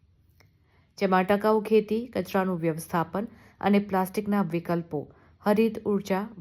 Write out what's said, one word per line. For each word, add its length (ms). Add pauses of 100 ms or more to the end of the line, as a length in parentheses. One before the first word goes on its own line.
(1000)
જેમાં 260
ટકાઉ 380
ખેતી, 440
કચરાનું 520
વ્યવસ્થાપન 720 (320)
અને 180
પ્લાસ્ટિકના 640
વિકલ્પો, 680 (340)
હરિત 380
ઉર્જા, 440 (120)